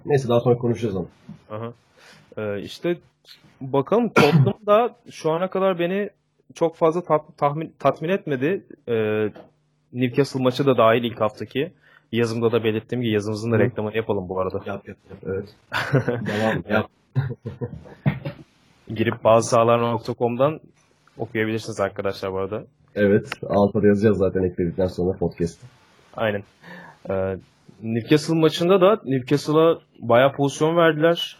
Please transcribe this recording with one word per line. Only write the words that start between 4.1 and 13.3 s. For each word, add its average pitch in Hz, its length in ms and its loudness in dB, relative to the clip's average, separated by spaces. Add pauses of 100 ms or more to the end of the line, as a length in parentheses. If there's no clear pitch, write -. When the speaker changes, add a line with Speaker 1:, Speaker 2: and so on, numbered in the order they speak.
Speaker 2:
da 220 280 4 (160)
şu 160 200 -4
ana 175 180 -2
kadar 190 300 0
beni 190 300 -2 (460)
çok 165 200 0
fazla 170 280 2
tat-, - 340 -2
tahmin, 151 420 -4
tatmin 143 300 0
etmedi. 160 560 -2 (240)
Ee, 107 400 0 (640)
Newcastle 127 500 0
maçı 127 220 0
da 131 120 4
dahil 113 260 4
ilk 113 180 -4
haftaki. 127 500 -4 (400)
Yazımda 113 400 0
da 113 120 0
belirttiğim 113 380 -4
gibi 113 120 -2
yazımızın 107 380 -4